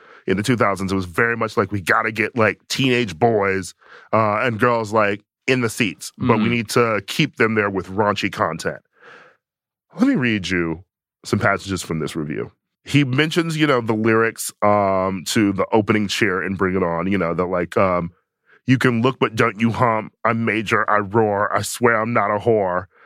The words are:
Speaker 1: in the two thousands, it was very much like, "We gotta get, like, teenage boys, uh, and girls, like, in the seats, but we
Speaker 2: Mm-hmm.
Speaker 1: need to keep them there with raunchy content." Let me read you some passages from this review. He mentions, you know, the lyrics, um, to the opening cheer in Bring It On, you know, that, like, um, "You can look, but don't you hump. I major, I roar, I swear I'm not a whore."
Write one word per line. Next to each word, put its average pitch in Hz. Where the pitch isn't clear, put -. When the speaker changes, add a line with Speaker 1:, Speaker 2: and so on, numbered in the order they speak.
Speaker 1:
in 95
the 104
two 120
thousands, 98
it 98
was 95
very 117
much 113
like, 101
"We 104
gotta 110
get, 107
like, 107
teenage 123
boys, 98
uh, 107
and 117
girls, 117
like, 104
in 131
the 113
seats, -
but 123
we 107
Speaker 2:
Mm-hmm. 117
Speaker 1:
need 117
to 113
keep -
them 113
there 104
with 95
raunchy 101
content." 82
Let 233
me 285
read 110
you 85
some 101
passages 98
from 82
this 71
review. 73
He 143
mentions, 156
you 151
know, 127
the 113
lyrics, 113
um, 95
to 104
the 95
opening 107
cheer 95
in 98
Bring 92
It 92
On, 85
you 98
know, 85
that, 90
like, 87
um, 90
"You 131
can 117
look, 127
but 113
don't 110
you 113
hump. 110
I 113
major, 110
I 104
roar, 104
I 104
swear 117
I'm 113
not 104
a 107
whore." 98